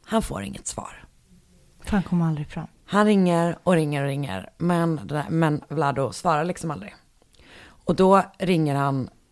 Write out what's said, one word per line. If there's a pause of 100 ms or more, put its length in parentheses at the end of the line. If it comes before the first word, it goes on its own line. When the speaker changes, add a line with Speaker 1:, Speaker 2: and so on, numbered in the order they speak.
Speaker 1:
han
får
inget
svar. (760)
Speaker 2:
För
han
kommer
aldrig
fram. (200)
Speaker 1:
Han
ringer
och
ringer
och
ringer,
men, (280)
men
Vlado
svarar
liksom
aldrig. (720)
Och
då (160)
ringer
han, (220)